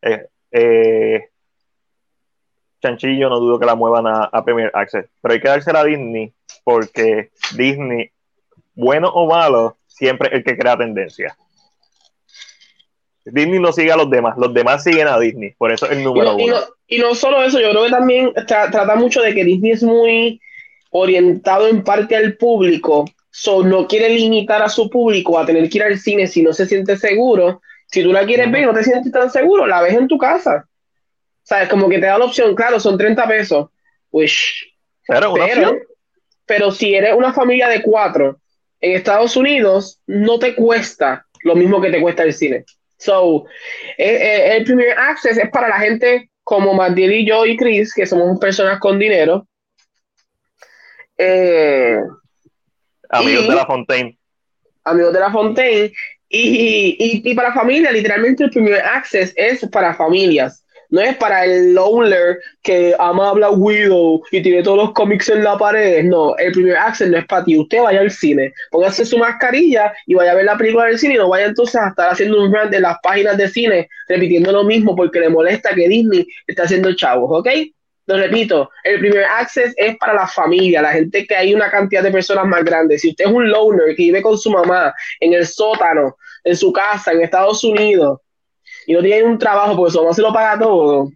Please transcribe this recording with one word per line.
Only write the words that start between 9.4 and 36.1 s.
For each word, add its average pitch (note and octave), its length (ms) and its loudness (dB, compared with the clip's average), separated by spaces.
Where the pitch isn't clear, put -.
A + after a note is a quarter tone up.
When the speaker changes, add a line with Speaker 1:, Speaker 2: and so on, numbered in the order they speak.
Speaker 1:
siempre C3 440 -4
es - 80 -6
el A#2 60 -6
que B2 120 -4
crea B2 220 0
tendencia. F#2+ 580 -8
Disney D#3 360 -4
no F3 120 -2
sigue E3 200 -2
a D#3+ 40 2
los D3 140 -2
demás, A#2 260 -2
los B2 160 -2
demás B2 300 0
siguen D#3+ 260 0
a B2+ 100 0
Disney, A2+ 380 -4
por A2+ 140 -2
eso A2+ 160 -4
es C#3+ 60 -4
el C#3 80 -4
Speaker 2:
Y C3+ 40 -8
Speaker 1:
número B2 280 0
Speaker 2:
no, G#2 80 -2
y A#3 40 0
Speaker 1:
uno. A#3+ 160 0
Speaker 2:
no, - 60 -10
y A#3 100 -4
no A#3+ 160 0
solo C4+ 280 0
eso, C4 180 0
yo G#3+ 100 0
creo G#3+ 140 2
que A#3+ 60 0
también B3+ 440 0
tra-, G#3+ 360 -2
trata G#3 260 0
mucho A#3+ 260 0
de G#3+ 120 0
que F#3+ 100 0
Disney F#3 280 2
es A3+ 100 -2
muy A#3 580 2
orientado F#3 760 2
en G#3+ 160 0
parte G#3+ 320 0
al A3 200 0
público, F3 680 0
so G3 320 -2
no F#3 240 2
quiere G#3+ 240 0
limitar A3 520 0
a G#3+ 60 0
su G#3+ 220 -2
público G3+ 480 0
a D#3 80 -2
tener E3 240 2
que G3+ 80 -2
ir G#3 60 0
al G3+ 140 -2
cine G3+ 280 -2
si E4 160 0
no D#3+ 100 2
se F#3+ 140 -2
siente G3 320 -2
seguro. G3+ 640 0
Si - 160 -2
tú F3 100 2
la G3 140 2
quieres A#3+ 200 0
Speaker 1:
Ujú. A#3 80 -2
Speaker 2:
ver C#4+ 80 0
y C4+ 40 2
no A3 80 0
te A3 100 0
sientes B3+ 280 0
tan B3+ 180 0
seguro, D#4 360 2
la F#3 160 0
ves F3 120 2
en B3+ 140 2
tu D#4 100 0
casa. C4 480 -2
¿Sabes? G3 260 -2
Como G3 200 2
que F#3 100 0
te F3+ 80 0
da G3 120 2
la B3 80 2
opción, A#3 280 0
claro, A3+ 240 0
son G3+ 200 0
treinta A3 280 0
pesos. G#3 420 -2
Uish. - 560 -2
Speaker 1:
Pero F#3 240 0
una D#3+ 140 0
Speaker 2:
Pero, A#3+ 160 0
Speaker 1:
opción. G#4 160 0